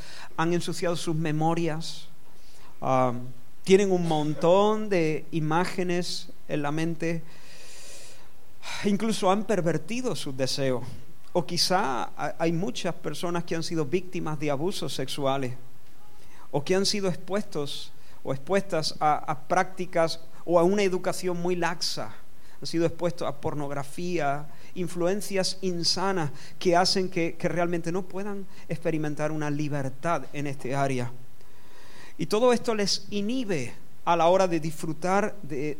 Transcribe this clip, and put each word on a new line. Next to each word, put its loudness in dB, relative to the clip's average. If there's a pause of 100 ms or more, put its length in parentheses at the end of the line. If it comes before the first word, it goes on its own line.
(380)
han 2
ensuciado 0
sus 0
memorias. 0 (760)
Ah, 4 (520)
tienen 6
un 2
montón 4
de 2
imágenes 0 (180)
en -2
la -2
mente. 0 (1600)
Incluso 2
han 4
pervertido 0
sus -4
deseos. 0 (500)
O 2
quizá 2 (120)
ha-, -2
hay 2
muchas -2
personas -2
que -2
han -2
sido 0
víctimas -2
de 0
abusos 0
sexuales, 0 (960)
o 0
que 2
han 2
sido 2
expuestos -2 (340)
o 0
expuestas 0
a, 4
a -2
prácticas 2 (240)
o 6
a 8
una 4
educación 0
muy 0
laxa. -2 (480)
Han -2
sido 2
expuestos 0
a -2
pornografía, -2 (280)
influencias 0
insanas 0 (260)
que 6
hacen 4
que, 0
que 0
realmente 0
no 0
puedan -4 (240)
experimentar 0
una -2
libertad 0
en -2
este -2
área. 0 (1080)
Y -2
todo 4
esto 0
les 0
inhibe -2 (320)
a 4
la 4
hora 6
de 0
disfrutar 0
de, -2